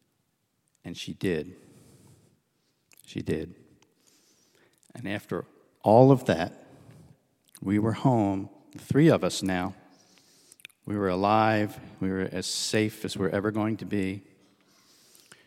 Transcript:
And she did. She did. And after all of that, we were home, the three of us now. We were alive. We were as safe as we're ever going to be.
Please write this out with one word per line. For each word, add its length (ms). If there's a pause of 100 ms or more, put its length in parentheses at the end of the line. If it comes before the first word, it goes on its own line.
(840)
And 140
she 180
did. 420 (1500)
She 160
did. 340 (1400)
And 140
after 380 (360)
all 280
of 160
that, 400 (920)
we 180
were 140
home, 580 (220)
the 60
three 300
of 160
us 180
now. 320 (1120)
We 120
were 100
alive. 720 (200)
We 100
were 200
as 160
safe 600
as 100
we're 140
ever 200
going 280
to 80
be. 360 (1200)